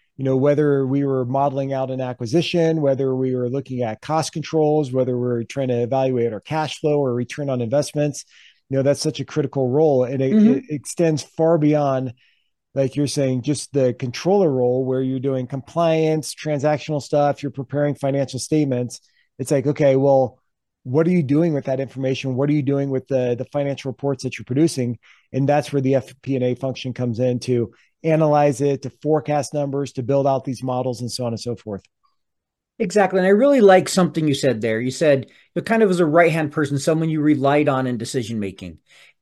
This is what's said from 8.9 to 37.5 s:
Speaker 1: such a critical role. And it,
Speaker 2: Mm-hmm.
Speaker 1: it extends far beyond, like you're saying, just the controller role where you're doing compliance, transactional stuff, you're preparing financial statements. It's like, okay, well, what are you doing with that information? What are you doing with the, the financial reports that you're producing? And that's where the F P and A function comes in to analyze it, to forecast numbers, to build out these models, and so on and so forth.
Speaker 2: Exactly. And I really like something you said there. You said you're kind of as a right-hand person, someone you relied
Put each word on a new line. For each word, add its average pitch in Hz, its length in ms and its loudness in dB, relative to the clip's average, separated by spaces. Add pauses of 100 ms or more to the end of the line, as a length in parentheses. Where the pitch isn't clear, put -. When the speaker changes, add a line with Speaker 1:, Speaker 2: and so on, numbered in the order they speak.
Speaker 1:
such 156 160 -4
a 135 60 -6
critical 135 440 -2
role. 139 360 2
And 131 180 -4
it, 135 100 2
Speaker 2:
Mm-hmm. 220 200 6
Speaker 1:
it 277 180 -2
extends 156 540 -2
far 165 340 2
beyond, 139 560 0 (600)
like 135 220 -2
you're 143 100 0
saying, 131 360 -2
just 139 320 -4
the 127 180 2
controller 165 580 0
role 127 360 0
where 131 160 -2
you're 131 180 -4
doing 131 260 -4
compliance, 156 880 -2
transactional 151 680 -2
stuff, 143 400 0
you're 143 100 -6
preparing 143 420 -4
financial 135 440 -4
statements. 131 640 -2 (360)
It's 131 120 -6
like, 139 160 2
okay, 143 300 2
well, 135 420 2 (460)
what 143 220 2
are 175 40 2
you 180 120 4
doing 151 300 2
with 139 140 -4
that 131 140 -2
information? 131 540 -4
What 139 140 0
are 147 60 2
you 147 80 0
doing 139 260 -2
with 131 200 -4
the, 127 280 0
the 123 80 -8
financial 139 460 -6
reports 139 320 -6
that 127 160 -8
you're 110 80 -14
producing? 127 520 0 (360)
And 135 120 0
that's 143 240 0
where 139 120 0
the 131 140 2
F - 260 -4
P 135 120 -4
and 123 80 0
A 123 120 0
function 127 400 -6
comes 120 260 -4
in 123 200 0
to 120 340 -2 (280)
analyze 147 600 2
it, 139 200 0
to 127 80 -10 (120)
forecast 147 500 -2
numbers, 143 400 -4
to 131 100 -8
build 139 240 2
out 135 200 0
these 127 160 -8
models, 127 400 -4
and 117 100 -8
so 123 140 -6
on 113 80 -4
and 107 60 -8
so 120 160 -6
forth. 101 260 -10 (960)
Speaker 2:
Exactly. 190 400 2
And 185 80 2
I 196 60 6
really 262 280 6
like 185 260 8
something 165 400 0
you 143 80 2
said 120 280 0
there. 113 180 0
You 127 100 -4
said 135 360 2 (280)
you're 156 80 -4
kind 226 200 2
of 196 80 4
as 180 100 0
a 170 60 6
right-hand 156 460 4
person, 143 260 -2
someone 160 320 0
you 156 100 -2
relied 143 480 2